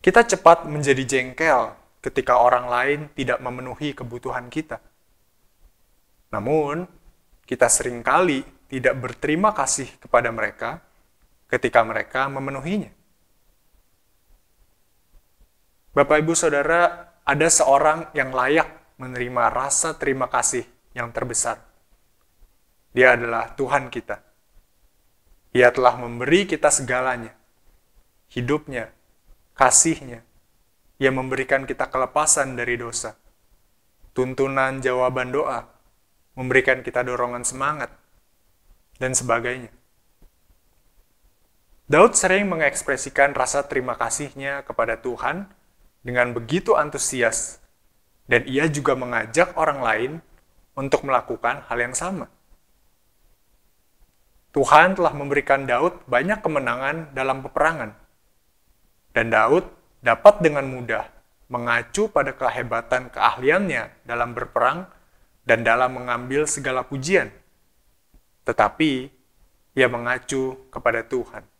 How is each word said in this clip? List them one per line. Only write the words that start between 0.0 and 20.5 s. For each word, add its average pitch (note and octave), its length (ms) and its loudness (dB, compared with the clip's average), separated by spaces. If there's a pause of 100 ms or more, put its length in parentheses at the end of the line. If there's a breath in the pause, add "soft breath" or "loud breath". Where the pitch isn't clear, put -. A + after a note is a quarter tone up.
Kita A3+ 240 6
cepat E3+ 400 6
menjadi C#3 400 0
jengkel B2+ 720 0 (240)
ketika B2+ 400 0
orang B2 240 4
lain C3 340 0 (140)
tidak B2+ 240 -2
memenuhi B2+ 560 -8
kebutuhan B2 560 -10
kita. D#3 320 -10 (1500)
Namun, D3 560 -2 (560)
kita B2 240 2
seringkali C3+ 720 0 (240)
tidak C3 320 0
berterima D3+ 560 -2
kasih C3+ 320 -4 (160)
kepada A#2 320 0
mereka A2+ 480 -8 (640)
ketika A#2+ 400 2
mereka A2+ 400 -4
memenuhinya. C#3 640 -6 (3000)
Bapak, C#3+ 240 4
Ibu, D#3+ 160 0
Saudara, E3 880 0
ada C#3+ 240 2
seorang D#3 640 4
yang C3 240 -4
layak C#3+ 640 -2
menerima B2 560 -2
rasa C#3 400 -2
terima C3 320 -2
kasih B2 400 -4 (320)